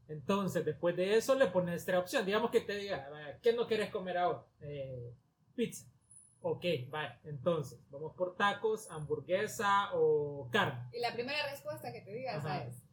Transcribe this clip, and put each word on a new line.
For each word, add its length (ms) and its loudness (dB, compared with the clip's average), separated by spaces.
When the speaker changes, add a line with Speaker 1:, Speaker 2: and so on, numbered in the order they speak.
Speaker 1:
Entonces, 560 0
después 320 0
de 200 4
eso, 200 4
le 120 6
pones 360 0
tres 140 4
opciones. 280 0
Digamos 240 2
que 120 6
te 140 -4
diga, 340 -6
"Vaya, 300 -12
¿qué 120 6
no 140 2
querés 240 0
comer 280 -2
ahora?". 260 2
"Eh, 520 -8
pizza". 300 -4
"Ok, 220 -2
vaya, 360 -6
entonces, 540 -2
vamos 260 -10
por 200 -2
tacos, 540 0
hamburguesa 1040 0
o 560 4
carne". 420 2
Speaker 2:
Y 80 -6
la 120 -2
primera 380 -4
respuesta 420 -8
que 80 -12
te 120 -14
diga 240 -6
Speaker 1:
Ajá. 220 -2
Speaker 2:
esa 100 -6
es. 140 -14